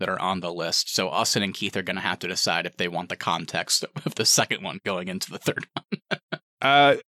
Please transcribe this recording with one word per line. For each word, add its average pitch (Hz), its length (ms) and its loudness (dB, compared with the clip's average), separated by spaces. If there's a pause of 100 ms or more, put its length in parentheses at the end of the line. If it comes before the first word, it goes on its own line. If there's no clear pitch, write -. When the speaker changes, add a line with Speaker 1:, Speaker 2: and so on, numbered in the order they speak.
Speaker 1:
that 92 80 -2
are 95 120 -2
on 92 200 0
the 87 120 -6
list, 85 420 -2
so 95 160 2
Austin 107 320 2
and 98 100 -2
Keith - 240 -6
are 95 60 -2
gonna 92 180 -4
have 92 200 0
to 90 80 -6
decide 85 360 0
if 85 140 -8
they 90 100 0
want 85 220 -6
the 92 60 -6
context - 680 -2 (120)
<laughs> - 100 -8
of - 80 -4
the 110 100 0
second - 380 2
one 95 220 -6
going 92 240 -2
into 92 220 -8
the 87 80 -12
third - 360 -4
one. - 480 -6
<laughs> - 180 -10 (220)
Speaker 2:
Uh, 139 340 8 (120)